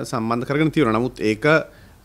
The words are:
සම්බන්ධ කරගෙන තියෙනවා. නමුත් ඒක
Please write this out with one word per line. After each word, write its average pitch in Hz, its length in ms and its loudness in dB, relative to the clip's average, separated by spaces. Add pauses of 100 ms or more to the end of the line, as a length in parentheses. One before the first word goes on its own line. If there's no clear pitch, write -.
සම්බන්ධ 120 460 -4
කරගෙන 151 240 0
තියෙනවා. 120 240 2
නමුත් 120 240 -2
ඒක 107 260 -2 (600)